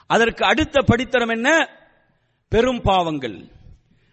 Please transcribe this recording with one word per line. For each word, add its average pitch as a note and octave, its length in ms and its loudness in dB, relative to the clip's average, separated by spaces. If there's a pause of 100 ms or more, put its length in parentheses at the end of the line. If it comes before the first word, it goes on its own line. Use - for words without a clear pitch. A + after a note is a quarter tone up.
அதற்கு A3+ 380 0
அடுத்த C4+ 360 0
படித்தரம் A#3 500 0
என்ன? C4 380 0 (800)
பெரும் A#3+ 320 0
பாவங்கள். D#3 640 -2 (680)